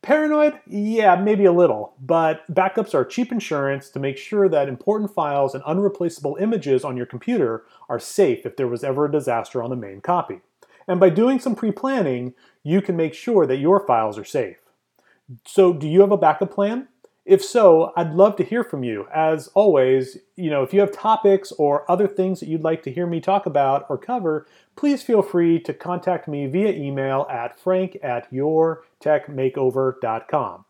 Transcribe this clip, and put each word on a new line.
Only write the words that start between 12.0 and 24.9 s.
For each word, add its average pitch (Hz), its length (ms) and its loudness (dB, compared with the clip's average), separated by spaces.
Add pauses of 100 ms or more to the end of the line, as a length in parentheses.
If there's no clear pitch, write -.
you 175 180 2
can 190 140 -4
make 160 180 -2
sure 202 320 2
that 131 120 0
your 170 280 2
files 110 320 0
are 104 60 -14
safe. 107 380 -6 (840)
So, 185 280 4
do 151 120 -6
you 160 140 4
have 196 140 6
a 196 40 2
backup 175 340 0
plan? 220 360 -4 (380)
If 190 180 6
so, 170 520 6
I'd 165 200 -2
love 202 220 4
to 180 60 0
hear 233 200 -2
from 143 200 -8
you. 107 300 -6
As 160 360 -2
always, 135 680 4 (180)
you 170 140 -6
know, 143 140 0
if 127 100 -6
you 202 60 4
have 202 120 2
topics 202 600 0
or 143 400 0
other 190 160 2
things 190 320 -2
that 147 100 -12
you'd 160 140 -4
like 160 200 -2
to 143 80 -10
hear 175 140 -4
me 170 140 -4
talk 190 260 0
about 139 420 0
or 131 120 -6
cover, 170 480 -4 (280)
please 285 280 -2